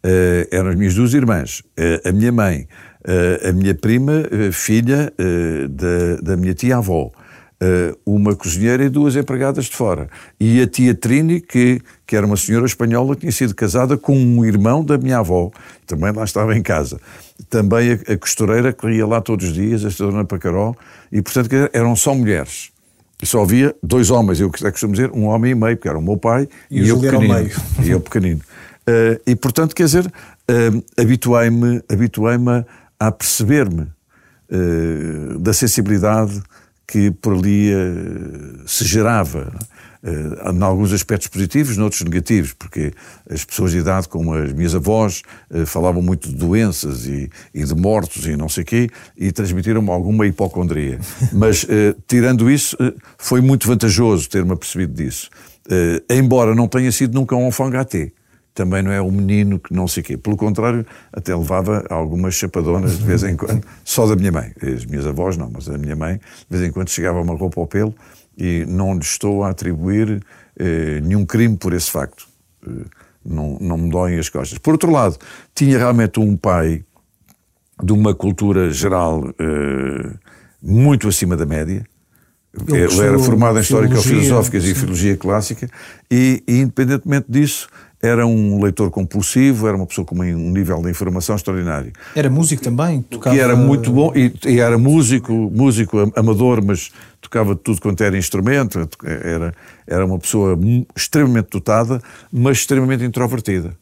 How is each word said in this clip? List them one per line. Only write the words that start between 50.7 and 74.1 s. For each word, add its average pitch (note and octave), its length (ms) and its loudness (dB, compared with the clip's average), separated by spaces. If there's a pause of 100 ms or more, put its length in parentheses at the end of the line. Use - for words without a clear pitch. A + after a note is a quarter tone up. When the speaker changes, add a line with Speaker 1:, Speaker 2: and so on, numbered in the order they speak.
Speaker 2:
<laughs> C3 160 0
Speaker 1:
Mas, G#2+ 360 2
eh, G#2+ 260 2 (140)
tirando A#2+ 420 4
isso, - 300 0
eh, B2+ 120 0 (240)
foi - 240 0
muito C3 280 4
vantajoso G#2+ 600 2
ter-me F#2 240 -2
apercebido E2+ 420 -6
disso. C2+ 340 -8 (420)
Eh, E2+ 400 0
embora B2 460 4
não A#2 100 2
tenha B2+ 240 0
sido A#2+ 240 -2
nunca B2+ 220 0
um B2 100 0
enfant C3 240 -2
gâté. A#2+ 400 -4 (420)
Também F#2+ 300 -2
não F#2+ 80 -2
é G2 100 -2
um F#2+ 120 -2
menino G2+ 480 0
que - 120 -12
não F2+ 140 -2
sei E2+ 160 -4
quê. - 140 -8
Pelo G#2 200 -4
contrário, G#2+ 480 -2 (280)
até F2+ 220 -6
levava F#2 540 -2
algumas E2+ 460 -4
chapadonas F2 640 -2
de G#2+ 60 -4
vez F2 180 2
em F#2+ 140 -2
quando, - 260 -4 (120)
<laughs> - 100 -20
só A2+ 220 0
da G#2+ 100 2
minha F#2 160 0
mãe. A#1+ 280 -4
As B1+ 240 -6
minhas C#2 220 -6
avós E2 300 -4
não, C#2 180 -8
mas C#2 140 -14
a D2 100 -8
minha D2 160 -8
mãe, D#2+ 200 -6 (340)
de F2+ 100 -6
vez F2+ 100 -2
em D2+ 40 -6
quando F#2 180 -6
chegava F2 300 -2
uma E2+ 140 -2
roupa F2 260 -6
ao E2 60 -4
pelo G#2+ 280 -2 (420)
e E2+ 300 -4
não F#2+ 280 -2
lhe E2+ 80 -2
estou G2+ 420 -2
a F#2+ 60 -2
atribuir, F#2+ 720 -2 (380)
eh, D#2+ 420 -2
nenhum F#2+ 240 0
crime A2 320 2
por F2 160 -4
esse F2 180 -4
facto. - 360 -8 (400)
Eh, - 180 -12 (400)
não, D2+ 360 -6
não E2 180 -4
me E2+ 100 -2
doem F2 300 0